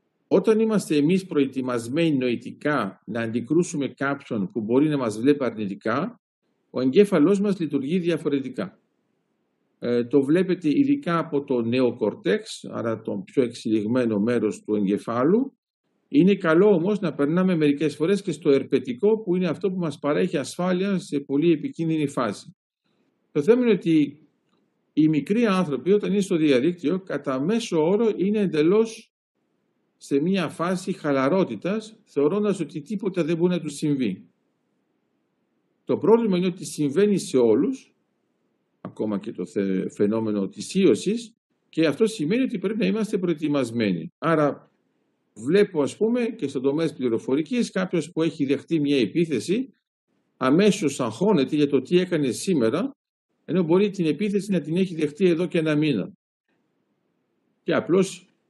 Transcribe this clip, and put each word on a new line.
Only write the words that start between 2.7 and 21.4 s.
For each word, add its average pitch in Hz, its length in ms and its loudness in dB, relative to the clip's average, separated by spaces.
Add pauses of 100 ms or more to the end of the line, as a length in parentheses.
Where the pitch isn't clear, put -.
να 117 160 -6
αντικρούσουμε 127 680 -2
κάποιον 139 640 -6
που 120 100 -6
μπορεί 123 280 2
να 151 80 0
μας 110 220 -4
βλέπει 139 240 2
αρνητικά, 110 760 -4 (500)
ο 127 120 -6
εγκέφαλός 180 580 4
μας 202 200 -2
λειτουργεί 147 400 -2
διαφορετικά. 143 800 -4 (1000)
Ε, 120 240 -2
το 135 200 4
βλέπετε 170 460 0
ειδικά 143 480 0
από 151 260 -2
το 123 180 0
νεοκορτέξ, 123 1080 -2
άρα 113 300 -6
το 104 240 -8
πιο - 180 0
εξελιγμένο 113 760 -2
μέρος 107 440 -2
του 107 120 -2
εγκεφάλου. 120 800 0 (540)
Είναι 180 280 4
καλό 185 380 4
όμως 185 260 0
να 165 140 -4
περνάμε 175 420 0
μερικές 147 400 0
φορές 190 260 0
και 175 100 -6
στο 147 180 -2
ερπετικό, 135 680 2
που 180 160 -2
είναι 185 120 0
αυτό 185 240 -2
που 185 60 -6
μας 165 220 -4
παρέχει 170 380 0
ασφάλεια 180 640 -2
σε - 200 -6
πολύ 143 320 0